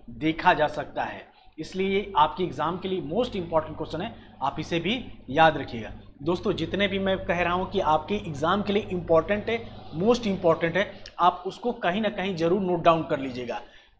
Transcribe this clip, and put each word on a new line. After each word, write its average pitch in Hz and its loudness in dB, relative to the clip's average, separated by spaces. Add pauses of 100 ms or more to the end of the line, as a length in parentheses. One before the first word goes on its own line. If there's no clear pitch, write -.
देखा 160 2
जा 151 2
सकता 147 -6
है, 190 -8 (340)
इसलिए 185 -4
ये 196 -2
आपके 156 2
एग्जाम 151 -2
के 175 -8
लिए 185 -4
most 170 -2
important 160 -2
question 156 -6
है, 226 -8 (260)
आप 135 -2
इसे 165 -2
भी 214 -2 (240)
याद 156 6
रखिएगा। 113 -8 (320)
दोस्तों, 180 0
जितने 175 0
भी 190 -2
मैं 190 0
कह 175 0
रहा 175 0
हूँ 185 0
कि 196 0
आपके 156 2
एग्जाम 170 0
के 202 -2
लिए 208 2
इंपॉर्टेंट 170 2
है, 226 0 (400)
most 226 2
important 165 2
है, 208 0 (280)
आप - 4
उसको - -4
कहीं 190 -2
ना 208 0
कहीं 196 -4
जरूर 170 2
नोट 175 0
डाउन 165 6
कर 147 -2
लीजिएगा। 123 -8 (380)